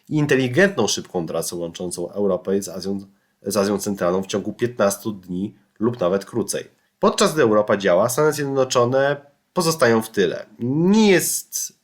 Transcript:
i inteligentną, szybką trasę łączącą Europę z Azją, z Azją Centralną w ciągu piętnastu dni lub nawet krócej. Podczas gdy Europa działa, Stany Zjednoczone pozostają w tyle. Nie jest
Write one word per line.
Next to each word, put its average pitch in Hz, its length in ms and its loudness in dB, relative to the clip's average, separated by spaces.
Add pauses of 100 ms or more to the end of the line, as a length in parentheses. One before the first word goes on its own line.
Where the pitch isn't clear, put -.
i 151 80 -2
inteligentną, 143 720 2
szybką 87 380 -4
trasę 82 300 -6
łączącą 87 540 -8
Europę 98 520 -2
z 98 60 -10
Azją, 95 320 -8 (420)
z 101 140 -4
Azją 101 220 0
Centralną 95 440 -2
w 95 40 -12
ciągu 101 260 -6
piętnastu 110 600 -2
dni 92 420 -8 (240)
lub 117 220 -2
nawet 92 240 0
krócej. - 400 -6 (340)
Podczas 202 340 2
gdy 151 100 2
Europa 107 340 4
działa, 98 320 2
Stany 151 240 2
Zjednoczone 135 840 0 (360)
pozostają 131 500 2
w - 80 -14
tyle. - 360 -2 (120)
Nie 175 520 4
jest - 720 -2